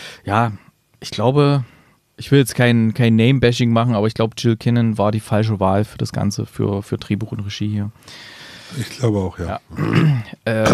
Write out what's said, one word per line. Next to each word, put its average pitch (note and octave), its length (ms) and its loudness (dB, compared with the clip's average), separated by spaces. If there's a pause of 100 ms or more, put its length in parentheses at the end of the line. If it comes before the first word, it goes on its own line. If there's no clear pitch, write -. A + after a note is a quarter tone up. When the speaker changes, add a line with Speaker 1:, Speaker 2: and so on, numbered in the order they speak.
(240)
Speaker 1:
ja, A2 260 0 (480)
ich - 140 -14
glaube, C#3 520 2 (520)
ich - 160 -6
will C#3+ 80 6
jetzt - 160 0
kein, A#2 380 4
kein A#2 200 4
Name-Bashing A#2+ 560 4
machen, A#2 240 2
aber G#2+ 140 2
ich A2 60 -6
glaub, A2+ 220 -2
Jill A#2 200 2
Kinnan A#2 420 0
war G#2 140 2
die G#2+ 80 -2
falsche G#2+ 400 0
Wahl G2 240 2
für - 140 -16
das A#2+ 140 -4
Ganze, G#2 340 -4
für, G2+ 360 -4
für - 160 -6
Drehbuch G#2 320 -4
und A2 80 -8
Regie G2+ 300 -6
hier. G#2 240 -4 (840)
Speaker 2:
Ich A#2+ 140 -8
glaube A2 280 -2
auch, F#2 200 -4
ja. F2+ 220 -8 (160)
Speaker 1:
Ja. B2 480 0
<clears throat> - 200 -18
Äh, A2 300 0